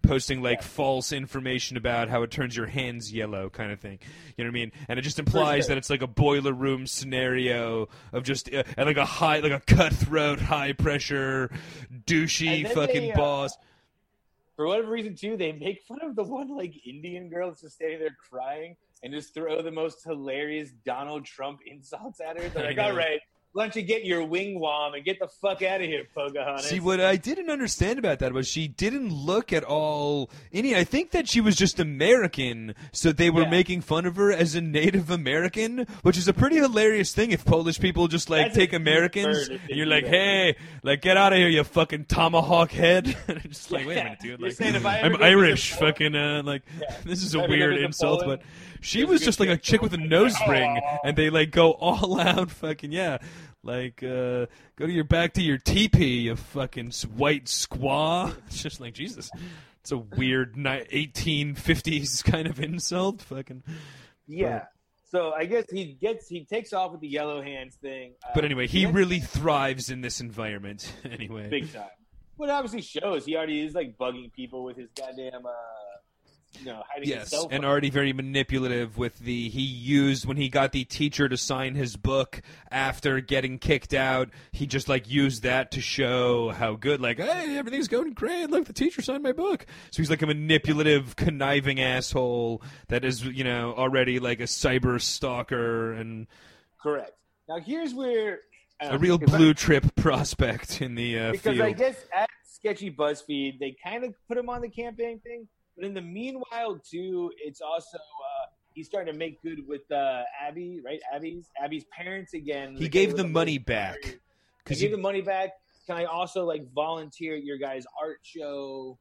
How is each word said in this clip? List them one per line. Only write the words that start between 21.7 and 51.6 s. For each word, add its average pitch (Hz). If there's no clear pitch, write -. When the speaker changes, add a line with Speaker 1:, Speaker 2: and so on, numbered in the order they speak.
Speaker 2:
at 160
her. 175
They're 160
Speaker 1:
<laughs> -
I 147
Speaker 2:
like, 139
Speaker 1:
know. 208
Speaker 2:
"All 202
right, 160
why 208
don't 220
you 214
get 220
your 175
wing 185
wom 147
and 143
get 190
the 180
fuck 190
out 190
of 180
here, 147
Pocahontas?" 139
Speaker 1:
See, 170
what 185
I 190
didn't 330
understand 254
about 165
that 127
was 131
she 156
didn't 220
look 175
at 156
all 147
Indian. 226
I 175
think 320
that 320
she 233
was 214
just -
American, 143
so 165
they 170
were 165
Speaker 2:
Yeah. 160
Speaker 1:
making 180
fun 165
of 170
her 202
as 165
a 170
Native 160
American, 180
which 175
is 180
a 190
pretty 285
hilarious 220
thing 220
if -
Polish 165
people 170
just, 160
like, 156
Speaker 2:
That's 220
a -
Speaker 1:
take 185
Speaker 2:
huge 170
Speaker 1:
Americans, 160
Speaker 2:
bird 131
if -
they 160
Speaker 1:
and 139
you're 151
Speaker 2:
do 156
Speaker 1:
like, 151
Speaker 2:
that. 123
Speaker 1:
"Hey, 190
like, 139
get 185
out 196
of 190
here, 175
you 156
fucking 151
tomahawk 165
head." 185
<laughs> -
And 160
I'm 151
just -
like, 135
"Wait 156
a 226
Speaker 2:
Yeah. 208
Speaker 1:
minute, 107
dude. 123
Speaker 2:
You're 120
Speaker 1:
Like, -
Speaker 2:
saying 214
if 196
I 202
Speaker 1:
I'm 220
Speaker 2:
ever 165
go 147
visit -
Speaker 1:
Irish, 156
Speaker 2:
Poland 151
Speaker 1:
fucking, 151
uh, 147
like, 143
Speaker 2:
Yeah. 139
Speaker 1:
this 180
is 156
a -
Speaker 2:
If 151
I 180
ever 151
go 147
Speaker 1:
weird 147
Speaker 2:
visit 143
Speaker 1:
insult," 156
Speaker 2:
Poland, 139
Speaker 1:
but -
she -
Speaker 2:
there's 302
Speaker 1:
was 359
Speaker 2:
gonna -
Speaker 1:
just, 220
Speaker 2:
be 202
Speaker 1:
like, 185
Speaker 2:
a 165
Speaker 1:
a -
chick 220
with 175
a 175
Speaker 2:
Poland 160
Speaker 1:
nose 208
Speaker 2:
guy. 156
Speaker 1:
ring, 135
Speaker 2:
Aw. 147
Speaker 1:
and 143
they, 156
like, 156
go 165